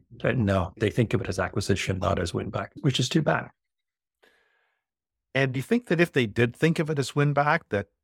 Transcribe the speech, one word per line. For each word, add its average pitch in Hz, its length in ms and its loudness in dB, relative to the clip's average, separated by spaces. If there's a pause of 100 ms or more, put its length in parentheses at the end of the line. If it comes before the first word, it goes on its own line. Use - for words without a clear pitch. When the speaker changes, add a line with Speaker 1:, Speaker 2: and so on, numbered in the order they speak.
(240)
Speaker 1:
no, 98 540 0
they 104 120 2
think - 240 0
of - 60 -2
it - 80 -6
as 98 100 -4
acquisition, 95 600 -2
not 92 200 2
as 92 140 -4
win 104 180 -6
back, 104 300 -8
which 135 180 0
is 127 100 -2
too 160 140 0
bad. 147 260 -2 (1900)
Speaker 2:
And 131 180 2
do 131 60 -4
you 127 40 -4
think 240 240 -2
that 165 140 2
if 170 100 4
they 127 160 2
did 120 300 0
think 160 220 2
of 156 120 -2
it 147 80 -2
as 131 160 -4
win 147 180 2
back, 147 360 0
that 101 200 -2 (160)